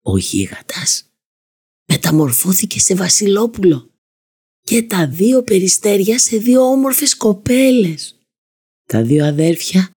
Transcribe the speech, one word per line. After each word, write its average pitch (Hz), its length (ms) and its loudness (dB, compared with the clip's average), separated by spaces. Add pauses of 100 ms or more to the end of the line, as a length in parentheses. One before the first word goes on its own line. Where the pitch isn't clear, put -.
Ο 95 160 -2
γίγαντας - 920 -6 (760)
μεταμορφώθηκε 156 920 0
σε - 160 0
βασιλόπουλο 196 960 0 (680)
και 226 240 -2
τα 185 240 -2
δύο 226 360 2
περιστέρια 202 760 0
σε - 180 -2
δύο 247 240 4
όμορφες 269 560 0
κοπέλες. 226 1000 0 (640)
Τα 113 200 -2
δύο 147 220 2
αδέρφια 165 720 0